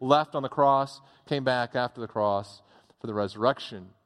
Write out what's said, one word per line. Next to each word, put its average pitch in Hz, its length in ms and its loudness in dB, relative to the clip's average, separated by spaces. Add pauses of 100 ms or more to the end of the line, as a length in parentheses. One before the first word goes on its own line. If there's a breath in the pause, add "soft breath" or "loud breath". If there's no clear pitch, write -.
left 147 340 2
on 143 80 -4
the 131 60 -6
cross, 139 520 2 (280 soft breath)
came 139 160 -2
back 123 320 0
after 123 240 -4
the 113 80 -8
cross 104 520 -2 (400 soft breath)
for 117 60 -12
the 110 80 -6
resurrection. 104 760 -2 (160)